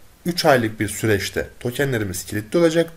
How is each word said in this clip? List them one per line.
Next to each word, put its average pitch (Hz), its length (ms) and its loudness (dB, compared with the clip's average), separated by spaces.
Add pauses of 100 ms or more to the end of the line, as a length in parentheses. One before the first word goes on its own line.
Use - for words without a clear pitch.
(260)
üç 175 180 -2
aylık 117 360 4
bir 104 80 0
süreçte 101 600 -2 (120)
tokenlerimiz 120 640 -4
kilitli 104 340 -4
olacak. 165 380 2